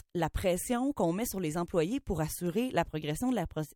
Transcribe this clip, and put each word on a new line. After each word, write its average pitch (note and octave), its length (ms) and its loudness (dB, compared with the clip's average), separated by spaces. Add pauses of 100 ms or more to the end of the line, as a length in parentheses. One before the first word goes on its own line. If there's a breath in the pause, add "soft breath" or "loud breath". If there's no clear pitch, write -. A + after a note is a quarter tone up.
(140)
la E3 160 2
pression A#3+ 640 0
qu'on E3+ 180 2
met G3+ 140 0
sur F#3+ 160 -4
les D#3 160 -2
employés F3 420 2
pour E3 220 0
assurer F3 500 0
la E3 140 2
progression D#3 440 -2
de B3+ 60 2
la F3 100 0
pro-, - 180 -6
de D3 120 -10